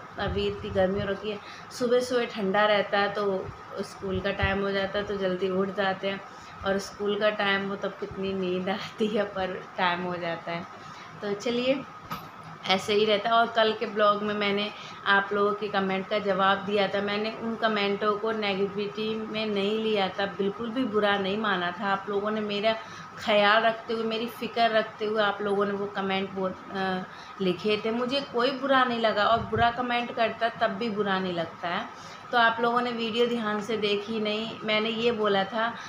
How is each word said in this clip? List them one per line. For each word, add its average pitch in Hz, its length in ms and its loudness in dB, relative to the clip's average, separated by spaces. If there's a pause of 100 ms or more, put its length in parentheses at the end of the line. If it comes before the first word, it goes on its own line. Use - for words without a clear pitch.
(180)
अभी 202 280 0
इतनी 202 240 -4
गर्मी 190 300 2
हो 202 80 -2
रखी 196 220 -4
है, 202 80 -6 (400)
सुबह 247 220 4
सुबह 247 240 2
ठंडा 208 420 2
रहता 202 320 2
है, 202 140 2
तो 202 340 0 (340)
स्कूल 190 400 -6
का 196 100 -2
टाइम 196 320 0
हो 196 80 0
जाता 196 280 -2
है, 202 60 -2
तो 208 120 -4
जल्दी 185 340 0
उठ 190 260 0
जाते 196 320 0
हैं। 196 120 -4 (460)
और 196 120 2
स्कूल 208 420 -2
का 214 100 4
टाइम 196 380 0
हो 196 80 -4
तब 190 240 -6
कितनी 190 320 -4
नींद 185 360 -2
आती 214 380 -2
है, 208 180 0
पर 185 380 -4 (160)
टाइम 175 240 0
हो 180 140 -4
जाता 170 360 -6
है। 170 140 -6 (560)
तो 208 100 -4
चलिए, 240 480 0 (880)
ऐसे 196 260 2
ही 214 100 4
रहता 208 240 2
है। 226 60 4
और 233 120 6
कल 220 260 4
के 220 140 -4
ब्लॉग 208 360 4
में 208 120 0
मैंने 208 360 0 (360)
आप 196 260 4
लोगों 202 200 4
के 202 160 -4
कमेंट 190 400 0
का 214 100 0
जवाब 196 400 4
दिया 196 300 2
था। 196 120 0
मैंने 208 300 -2 (120)
उन 226 140 -4
कमेंटों 208 600 2
को 220 160 -2
नेगेटिविटी 202 840 -2
में 220 320 -4
नहीं 208 320 0
लिया 214 300 2
था, 196 180 -2
बिल्कुल 196 440 -2
भी 254 140 0
बुरा 202 340 2
नहीं 196 200 0
माना 185 320 0
था। 196 160 -6
आप 196 220 0
लोगों 208 220 0
ने 214 100 0
मेरा 208 360 0 (420)
ख्याल 208 440 6
रखते 226 320 0
हुए, 226 100 -2
मेरी 220 220 -2
फ़िक्र 233 440 0
रखते 214 340 0
हुए 214 180 2
आप 202 200 2
लोगों 202 240 2
ने 202 60 0
वो 202 140 -2
कमेंट 190 460 -2
बोल, 190 180 -2
अ, 190 520 -4 (380)
लिखे 202 440 2
थे। 226 60 0
मुझे 247 300 0
कोई 247 300 2
बुरा 262 340 4
नहीं 233 160 0
लगा, 208 240 4
और 226 140 6
बुरा 220 320 2
कमेंट 240 440 -2
करता 226 340 0
तब 226 220 0
भी 220 200 -4
बुरा 196 280 0
नहीं 185 140 -2
लगता 170 360 -4
है। 202 180 -2 (460)
तो 247 60 4
आप 226 220 6
लोगों 240 200 2
ने 240 100 0
वीडियो 233 360 2
ध्यान 214 340 0
से 214 160 -2
देखी 208 440 0
नहीं। 214 300 -2 (140)
मैंने 214 240 2
ये 233 240 2
बोला 208 320 2
था 226 300 -2 (140)